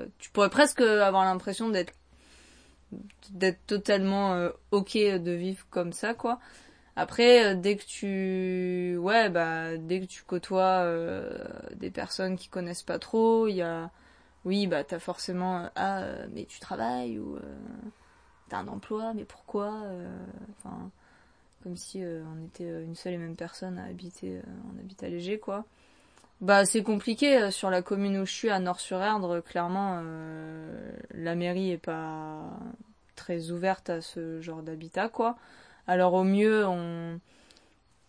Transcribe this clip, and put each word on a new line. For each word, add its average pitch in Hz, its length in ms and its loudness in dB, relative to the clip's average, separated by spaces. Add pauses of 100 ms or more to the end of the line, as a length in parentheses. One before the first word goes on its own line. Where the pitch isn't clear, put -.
(180)
tu - 120 -18
pourrais 202 200 4
presque - 300 6
avoir 202 440 6
l'impression 190 440 0
d'être, 190 240 0 (1400)
d'être 185 360 0
totalement, 196 680 2
euh, 175 160 0 (200)
ok 202 240 2
de 190 380 2
vivre 185 380 -4
comme 175 220 -2
ça, 226 220 -2
quoi. 233 240 -2 (580)
Après, 240 480 8
euh, 196 100 4
dès 196 220 2
que 202 80 -8
tu, 185 1160 -2
ouais, 208 320 4
bah, 165 480 0
dès 165 220 -2
que 185 60 -8
tu - 180 -16
côtoies, 185 560 2
euh, 170 580 -2 (380)
des - 140 -8
personnes 185 460 -4
qui - 120 -12
connaissent 175 340 -8
pas 170 160 -4
trop, 226 500 4
il 202 80 0
y 180 60 0
a, 165 280 -6 (540)
oui, 196 220 2
bah, 156 180 0
t'as 170 140 -6
forcément, 180 640 -4
euh, - 100 -10
ah, 196 260 -2
euh, - 340 -8
mais - 100 -10
tu - 160 -18
travailles, 233 580 -4
ou, 71 180 -8
euh, - 40 -10 (1080)
t'as 202 80 -6
un 196 100 -8
emploi, 220 460 -6
mais 214 100 -8
pourquoi, 208 480 -6 (120)
euh... 180 220 -10 (520)
Enfin, 185 320 -12 (720)
comme 180 140 -10
si, 190 280 -12
euh, 165 180 -8 (140)
on 160 80 -12
était, 175 240 -14
euh, 165 160 -8
une 165 100 -10
seule 180 200 -8
et 175 40 -6
même 165 180 -8
personne 180 420 -10
à 185 60 -10
habiter, 180 520 -12
euh, 180 60 -12 (320)
en - 40 -14
habitat 190 300 -14
léger, 175 300 -6
quoi. 208 260 -8 (800)
Bah, 196 240 8
c'est 220 160 2
compliqué, 226 580 4
euh, 202 100 2
sur 196 200 -2
la 180 100 4
commune 196 380 0
où 190 80 0
je - 80 -6
suis, 226 160 0
à 196 80 4
Nort-sur-Erdre, 180 840 0
clairement, 180 640 -2
euh, 160 880 -10 (220)
la 170 220 -2
mairie 180 340 0
est 170 80 -2
pas 160 720 -8 (640)
très 170 340 -6
ouverte 185 380 -2
à 165 140 -4
ce 165 400 -10
genre 160 200 -10
d'habitat, 165 460 -6
quoi. 226 300 -2 (480)
Alors 180 280 4
au 185 100 6
mieux, 208 420 6
on, 170 540 -4 (880)